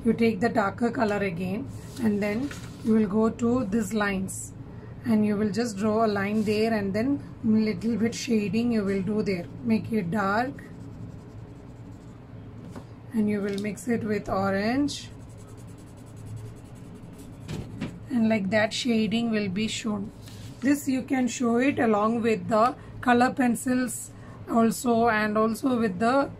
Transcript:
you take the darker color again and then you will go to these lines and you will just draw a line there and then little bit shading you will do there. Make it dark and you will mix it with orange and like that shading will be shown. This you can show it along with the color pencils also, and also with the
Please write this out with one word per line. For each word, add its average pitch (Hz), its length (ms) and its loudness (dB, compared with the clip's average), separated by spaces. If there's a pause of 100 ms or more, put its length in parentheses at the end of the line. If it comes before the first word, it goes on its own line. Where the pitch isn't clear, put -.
you 226 80 4
take 226 260 2
the 233 100 2
darker 214 400 0
color 214 280 0
again 190 520 -2 (320)
and 208 220 2
then 214 260 -2 (360)
you 220 100 4
will 214 140 4
go 220 200 4
to 240 360 2
these 208 280 0
lines 202 600 -2 (520)
and 214 220 4
you 208 100 2
will 208 140 2
just 220 280 -2
draw 220 280 4
a 214 120 4
line 208 260 0
there 214 280 2
and 202 220 0
then 269 260 2 (220)
little 220 540 2
bit 220 180 2
shading 220 560 0
you 220 140 2
will 196 180 0
do 208 220 0
there. 180 220 -2 (180)
Make 220 260 2
it 190 220 0
dark 214 500 0 (2500)
and 214 160 2
you 208 120 0
will 196 200 -2
mix 208 280 -6
it 233 160 2
with 208 240 -2
orange 208 800 0 (3000)
and 233 180 4
like 214 220 4
that 220 220 4
shading 226 600 2
will 208 160 0
be 202 180 -2
shown. 208 460 -4 (480)
This 285 280 2
you 262 140 2
can 262 240 2
show 233 300 2
it 277 240 4
along 220 420 4
with 208 260 0
the 233 280 4 (240)
color 247 320 6
pencils 254 800 0 (380)
also, 226 580 4
and 214 300 2
also 226 400 2
with 214 200 0
the 254 420 4